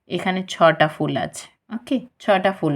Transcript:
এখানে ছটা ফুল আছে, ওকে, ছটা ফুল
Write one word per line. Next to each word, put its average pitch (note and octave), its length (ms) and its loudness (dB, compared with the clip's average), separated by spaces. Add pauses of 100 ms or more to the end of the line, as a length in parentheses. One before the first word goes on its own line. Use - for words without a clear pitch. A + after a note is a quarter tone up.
এখানে F#3 400 -4
ছটা D#3+ 400 4
ফুল D3+ 300 -4
আছে, - 280 -8 (300)
ওকে, C4 200 -6 (240)
ছটা G3 320 2
ফুল D#3 240 -2